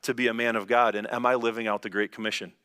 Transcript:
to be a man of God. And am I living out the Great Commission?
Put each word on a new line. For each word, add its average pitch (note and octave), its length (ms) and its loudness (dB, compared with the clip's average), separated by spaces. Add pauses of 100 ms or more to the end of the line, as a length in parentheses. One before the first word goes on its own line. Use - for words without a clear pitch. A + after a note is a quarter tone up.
to C3+ 100 -2
be A#2+ 140 0
a A2+ 80 0
man A#2 200 0
of G2+ 120 -4
God. A#2+ 260 4
And G#2 180 -6
am A#2+ 140 -2
I B2 80 4
living A#2 340 0
out G#2 140 -2
the A2 80 -10
Great G2+ 220 -2
Commission? G#2+ 420 -6 (100)